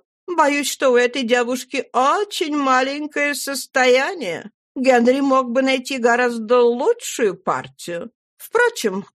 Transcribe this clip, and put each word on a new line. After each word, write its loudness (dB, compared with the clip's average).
Боюсь, 0
что 0
у 6
этой 0
девушки -2
очень -2
маленькое -2
состояние. -2
Генри 4
мог 0
бы 0
найти -2
гораздо 2
лучшую 0
партию. -8
Впрочем, -2